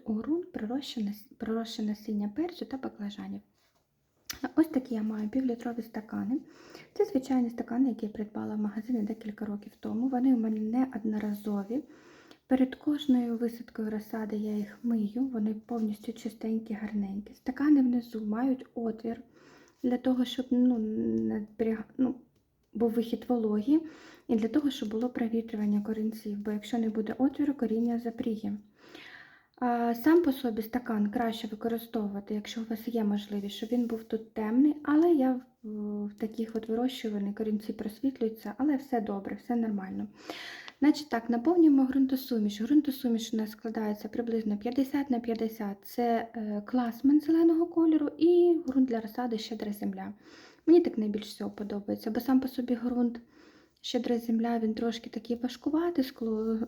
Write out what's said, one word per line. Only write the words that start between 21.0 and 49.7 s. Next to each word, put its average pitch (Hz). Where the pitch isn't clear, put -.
зберіга-, 220
ну, 254
був 226
вихід 226
вологі, 226
і 240
для 220
того, 294
щоб 220
було 220
провітрювання 220
корінців, 220
бо 208
якщо 208
не 220
буде 214
отвіру, 285
коріння 233
запріє. 226
А, 233
сам 320
по 285
собі 220
стакан 214
краще 226
використовувати, 214
якщо 208
у 226
вас 220
є 226
можливість, 202
щоб 220
він 240
був 226
тут -
темний, 247
але 311
я 262
в, 208
в 208
таких 220
от 220
вирощувальних 220
корінці 214
просвітлюються, 220
але 277
все 254
добре, 202
все 240
нормально. 202
Значить 302
так, 233
наповнюємо 277
ґрунтосуміш. 254
Ґрунтосуміш 254
у -
нас 214
складається 220
приблизно 220
п'ятдесят 269
на 233
п'ятдесят. 220
Це, 233
е, 214
класмен 254
зеленого 330
кольору 320
і 349
ґрунт 262
для 226
розсади 226
щедра 214